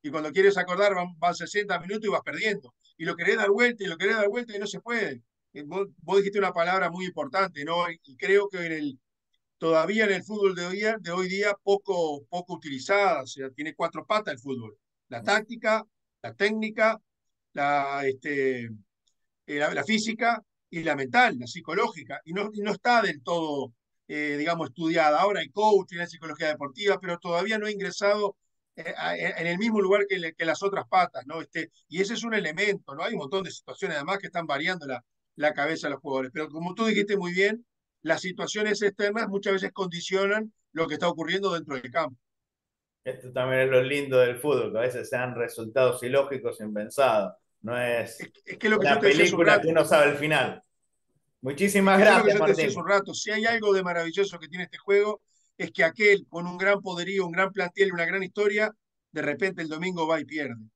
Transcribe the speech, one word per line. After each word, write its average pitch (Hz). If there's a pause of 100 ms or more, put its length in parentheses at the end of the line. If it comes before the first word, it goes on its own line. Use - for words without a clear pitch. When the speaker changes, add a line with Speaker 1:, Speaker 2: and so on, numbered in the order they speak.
Speaker 1:
Y 147
cuando 151
quieres 196
acordar, 185
van, 180
van 175
sesenta 196
minutos 208
y 190
vas 160
perdiendo. 196 (240)
Y 160
lo 165
querés 185
dar 202
vuelta, 233
y 196
lo 165
querés 208
dar 202
vuelta, 240
y 196
no 202
se 180
puede. 175 (300)
Eh, 147
vos, 180 (140)
vos 185
dijiste 202
una 185
palabra 175
muy 180
importante, 160
¿no? 175
Y, 165
y 135
creo 196
que 185
en 165
el, 151 (580)
todavía 170
en 196
el 180
fútbol 196
de 175
hoy 185
día, 214
de 170
hoy 185
día 202 (100)
poco, 175
poco 175
utilizada. 156
O 107
sea, 135
tiene 151
cuatro 165
patas 214
el 120
fútbol. 123 (300)
La 117
táctica, 220 (380)
la 117
técnica, 220 (540)
la, 139
este, 135
eh, 113 (920)
la, 160
la 147
física 220 (260)
y 170
la 151
mental, 196
la 117
psicológica. 165
Y 160
no, 208
y 208
no 208
está 240
del 165
todo, 151 (340)
eh, 151
digamos, 160
estudiada. 160
Ahora 190
hay -
coaching, 196
hay 170
psicología 160
deportiva, 151
pero 175
todavía 185
no 214
ha 214
ingresado, 202 (400)
eh, 170
a, 165
en 170
el 175
mismo 220
lugar 202
que, 190
le, 165
que 165
las 160
otras 196
patas, 170
¿no? 156
Este, 160 (180)
y 160
ese 208
es 226
un 226
elemento, 190
¿no? 160
Hay 226
un 185
montón 175
de 151
situaciones 160
además 165
que 175
están 160
variando 156
la, 131 (340)
la 151
cabeza 151
de 143
los 139
jugadores. 131
Pero 156
como 165
tú 220
dijiste 202
muy 180
bien, 208 (360)
las 156
situaciones 202
externas 208
muchas 196
veces 190
condicionan 196 (220)
lo 160
que 151
está 175
ocurriendo 175
dentro 147
del 123
campo. 127 (840)
Speaker 2:
Esto 127
también 131
es 131
lo 131
lindo 135
del 123
fútbol, 127
que 110
a -
veces 123
se 131
dan 123
resultados 117
ilógicos, 131
impensados. 107 (280)
No 120
es 120
Speaker 1:
Es, - (140)
es -
que 220
lo 214
que -
Speaker 2:
una -
Speaker 1:
yo -
te 202
decía 170
hace 175
un 175
Speaker 2:
película 160
Speaker 1:
rato. -
Speaker 2:
que 160
uno 160
sabe 147
el 139
final. 143 (800)
Muchísimas 190
Speaker 1:
Es 208
que 208
lo 185
que -
Speaker 2:
gracias, 202
Speaker 1:
yo 156
te 202
decía 160
Speaker 2:
Martín. 139
Speaker 1:
hace -
un 165
rato, 196
si -
hay 220
algo 214
de 190
maravilloso 170
que 156
tiene 180
este 165
juego, 208 (360)
es 180
que 180
aquel 196
con 170
un 180
gran 196
poderío, 180
un 165
gran 190
plantel, 190
una 170
gran 190
historia, 208 (400)
de 151
repente 170
el 160
domingo 165
va 160
y 143
pierde. 143 (200)